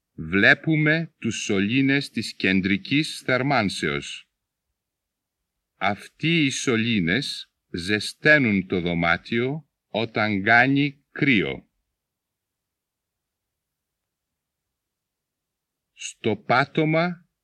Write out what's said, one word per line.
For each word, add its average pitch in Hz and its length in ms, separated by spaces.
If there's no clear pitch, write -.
βλέπουμε 151 1040
τους - 240
σωλήνες 135 680
της - 240
κεντρικής 98 840
θερμάνσεως. 113 1080
Αυτοί - 580
οι 135 60
σωλήνες 113 1040
ζεσταίνουν 104 960
το 92 140
δωμάτιο 87 880
όταν 107 540
κάνει 135 680
κρύο. 95 580
Στο - 440
πάτωμα 160 920